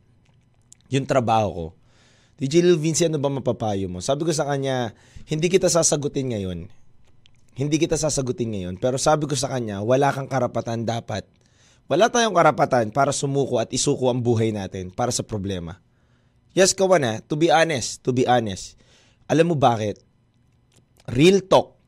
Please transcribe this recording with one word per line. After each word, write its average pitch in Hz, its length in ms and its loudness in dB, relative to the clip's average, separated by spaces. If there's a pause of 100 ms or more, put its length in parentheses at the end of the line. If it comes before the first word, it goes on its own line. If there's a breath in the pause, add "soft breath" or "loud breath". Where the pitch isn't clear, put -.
(840)
yung 135 240 -2
trabaho 113 400 2
ko. 82 160 -8 (720 soft breath)
"D - 80 -6
J 151 160 2
Lil 175 160 4
Vinci, 160 320 0
ano 156 80 -2
ba 139 100 -2
mapapayo 113 640 -4
mo?" 90 160 -10
Sabi 139 160 -2
ko 165 80 -4
sa 151 160 -2
kanya, 135 480 -2 (320 soft breath)
"Hindi 156 240 -2
kita 180 160 4
sasagutin 147 640 0
ngayon. 92 400 -6 (880)
Hindi 147 240 -2
kita 160 160 0
sasagutin 131 560 -4
ngayon." 92 240 -6
Pero 127 240 -2
sabi 151 240 2
ko 147 80 -4
sa 127 160 -4
kanya, 110 320 -6
"Wala 131 320 2
kang 135 160 -10
karapatan 117 560 -4
dapat. 107 400 -6 (640 soft breath)
Wala 170 240 4
tayong 226 240 0
karapatan 135 560 4
para 139 160 2
sumuko 139 480 -2
at 113 160 -4
isuko 127 400 0
ang 123 80 -2
buhay 113 320 2
natin 95 400 -8
para 120 160 -2
sa 120 160 -4
problema." 92 560 -8 (720)
Yes, 185 240 4
kawan, 185 240 4
ah. 113 240 -2
To - 80 -8
be 156 160 2
honest, 156 560 0
to 131 80 0
be 123 160 2
honest. 110 480 -2 (480 soft breath)
Alam 165 280 2
mo - 40 -2
bakit? 117 480 0 (1040)
Real 175 320 4
talk. - 460 0